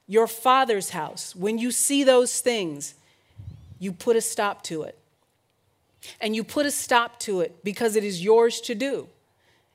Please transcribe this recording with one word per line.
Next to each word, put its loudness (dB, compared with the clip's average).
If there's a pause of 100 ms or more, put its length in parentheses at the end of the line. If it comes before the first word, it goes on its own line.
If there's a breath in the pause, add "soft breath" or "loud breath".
your 4
Father's 2
house, -10
when -2
you -2
see 2
those 6
things, -4 (840 soft breath)
you -8
put 0
a 2
stop -4
to -8
it. -16 (1200 loud breath)
And -4
you -4
put -2
a -2
stop 0
to -4
it -6
because -2
it 2
is -6
yours 4
to -6
do, -4 (680)